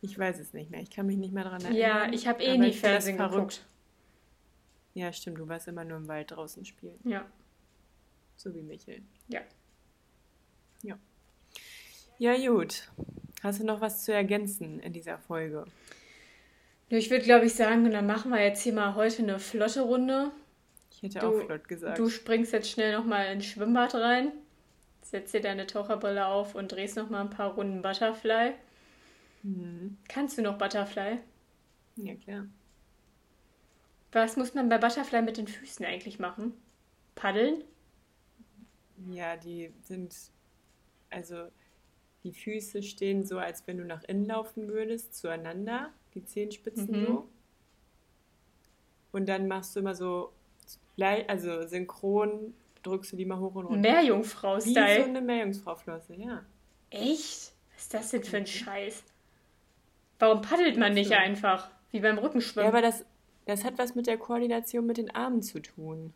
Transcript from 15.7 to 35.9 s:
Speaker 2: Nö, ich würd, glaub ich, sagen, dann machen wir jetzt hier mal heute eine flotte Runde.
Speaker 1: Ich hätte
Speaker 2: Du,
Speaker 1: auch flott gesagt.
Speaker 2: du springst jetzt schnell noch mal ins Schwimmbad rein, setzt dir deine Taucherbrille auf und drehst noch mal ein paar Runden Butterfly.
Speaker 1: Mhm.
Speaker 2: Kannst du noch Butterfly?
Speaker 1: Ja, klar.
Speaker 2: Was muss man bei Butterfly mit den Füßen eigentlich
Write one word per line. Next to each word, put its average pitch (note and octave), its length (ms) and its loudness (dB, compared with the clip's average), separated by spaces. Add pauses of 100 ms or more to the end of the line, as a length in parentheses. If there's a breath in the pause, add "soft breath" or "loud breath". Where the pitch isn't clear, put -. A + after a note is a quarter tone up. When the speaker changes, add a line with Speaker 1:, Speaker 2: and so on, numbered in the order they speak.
Speaker 2:
Nö, A#3 80 2
ich A3 140 2
würd, B3+ 140 4
glaub A#3 180 12
ich, A#3 100 6
sagen, A3+ 380 6
dann G#3 160 2
machen A3 240 0
wir A3 120 4
jetzt G3+ 200 4
hier A#3+ 100 2
mal G3+ 220 2
heute A3 260 4
eine G3 180 0
flotte A3+ 420 0
Runde. C4 500 2 (580)
Speaker 1:
Ich - 140 -18
hätte G3 180 -6
Speaker 2:
Du, A3 60 2
Speaker 1:
auch G#3+ 180 2
flott D#3 220 -8
gesagt. E3 320 -6
Speaker 2:
du A3+ 100 4
springst A3+ 440 0
jetzt G#3+ 180 0
schnell G#3+ 260 2
noch A3+ 80 -2
mal G3+ 200 2
ins G3 200 -4
Schwimmbad A#3 480 2
rein, B3 380 2 (720)
setzt - 320 -10
dir G#3+ 60 2
deine G3 260 -2
Taucherbrille G3+ 580 -2
auf G3+ 300 0
und G3 160 -6
drehst G3 240 -6
noch G#3+ 160 -6
mal G3+ 100 -2
ein G3+ 80 -4
paar G3+ 240 -4
Runden G3 300 -4
Butterfly. A3 680 2 (880 soft breath)
Speaker 1:
Mhm. F3+ 540 -8 (100)
Speaker 2:
Kannst C#4 300 -4
du A#3 40 -2
noch G3+ 160 0
Butterfly? G3+ 640 -2 (800)
Speaker 1:
Ja, G3+ 180 -10
klar. G3+ 300 -12 (1700)
Speaker 2:
Was A3+ 260 2
muss B3 160 0
man B3+ 160 4
bei A3+ 80 6
Butterfly A#3+ 440 2
mit A3 160 -2
den G#3+ 100 -6
Füßen - 380 -12
eigentlich F3+ 340 -8